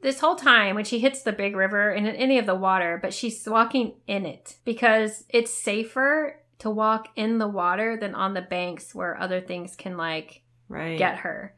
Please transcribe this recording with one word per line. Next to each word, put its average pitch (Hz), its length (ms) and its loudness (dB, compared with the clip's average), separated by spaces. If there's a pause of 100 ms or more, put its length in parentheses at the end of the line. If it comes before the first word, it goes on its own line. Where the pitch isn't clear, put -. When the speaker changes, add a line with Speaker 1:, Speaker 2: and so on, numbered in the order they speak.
Speaker 1:
This 269 200 0
whole 339 160 4
time 226 380 6
when 208 120 -2
she 233 140 -2
hits 262 220 2
the 220 100 0
big 202 220 -4
river 202 360 2
and 208 180 0
in - 80 -4
any 262 220 4
of 214 80 0
the 185 80 2
water, 185 480 2
but 190 100 -4
she's - 340 -6
walking 226 460 2 (140)
in 196 180 -2
it - 400 -12
because 220 640 2
it's 233 240 2
safer 262 840 -2 (240)
to 220 100 -4
walk 220 440 0
in 226 240 0
the 214 100 0
water 202 500 0
than 208 160 -6
on 190 180 0
the 190 80 -2
banks 180 540 -6
where 180 260 -6
other 185 200 -2
things 180 360 -10
can, 180 220 -10
like, 160 440 -6 (260)
Speaker 2:
Right. 160 280 -6
Speaker 1:
get 175 220 0
her. - 400 -10